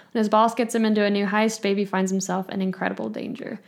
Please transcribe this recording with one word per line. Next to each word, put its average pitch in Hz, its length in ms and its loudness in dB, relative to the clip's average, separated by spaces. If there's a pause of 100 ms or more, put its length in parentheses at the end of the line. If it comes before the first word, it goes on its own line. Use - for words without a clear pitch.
(100)
When 233 100 0
his 214 80 2
boss 220 260 4
gets 233 200 -2
him 226 100 2
into 214 200 4
a 208 60 2
new 202 160 0
heist, 214 360 0
Baby 202 220 0
finds 190 260 0
himself 185 380 -2
in 196 120 -6
incredible 190 480 -4
danger. - 600 -10